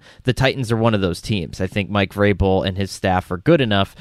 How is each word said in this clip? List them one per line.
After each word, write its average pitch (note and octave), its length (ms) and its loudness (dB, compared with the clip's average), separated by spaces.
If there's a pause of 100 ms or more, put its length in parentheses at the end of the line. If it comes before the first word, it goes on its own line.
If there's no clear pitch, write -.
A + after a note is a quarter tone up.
(240)
The B2+ 100 2
Titans C3 380 -2
are A#2 60 2
one A2+ 180 4
of G2 60 0
those F2 200 -2
teams. G2 400 -6
I F#2+ 60 -2
think G2 240 -6
Mike G2+ 200 0
Vrabel F#2+ 560 2
and F#2+ 80 -4
his G2 140 -4
staff F#2 400 -2
are F2+ 80 -4
good D3+ 240 4
enough G2+ 400 0